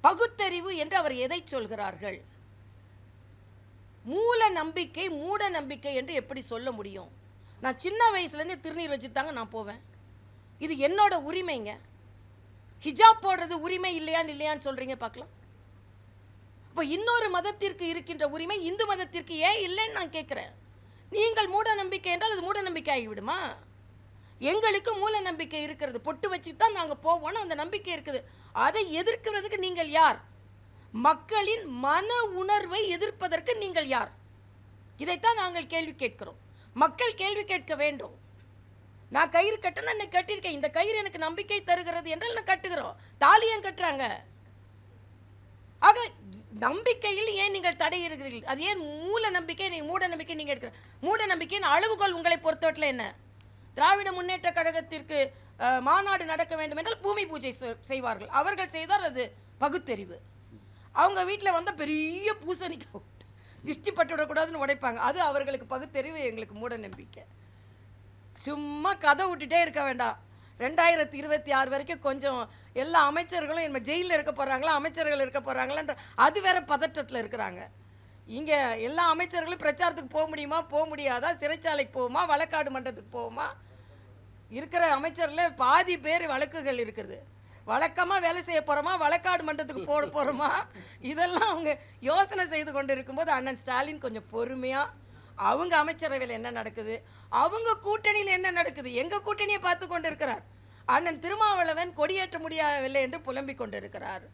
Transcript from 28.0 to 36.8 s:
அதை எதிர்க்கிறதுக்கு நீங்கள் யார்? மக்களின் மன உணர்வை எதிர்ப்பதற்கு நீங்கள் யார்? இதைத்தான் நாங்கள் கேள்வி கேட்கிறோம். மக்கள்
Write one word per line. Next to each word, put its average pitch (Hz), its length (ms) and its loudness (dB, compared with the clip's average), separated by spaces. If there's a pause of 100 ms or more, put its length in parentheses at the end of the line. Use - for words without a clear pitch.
அதை 427 160 2 (200)
எதிர்க்கிறதுக்கு 415 640 -2
நீங்கள் 339 240 -2
யார்? 302 280 6 (760)
மக்களின் 381 720 2 (180)
மன 330 240 2 (160)
உணர்வை 392 560 0 (160)
எதிர்ப்பதற்கு 370 600 -2
நீங்கள் 349 300 -2
யார்? 247 240 -2 (840)
இதைத்தான் 359 460 2
நாங்கள் 349 300 -4
கேள்வி 330 220 -2
கேட்கிறோம். - 440 -8 (340)
மக்கள் 320 400 2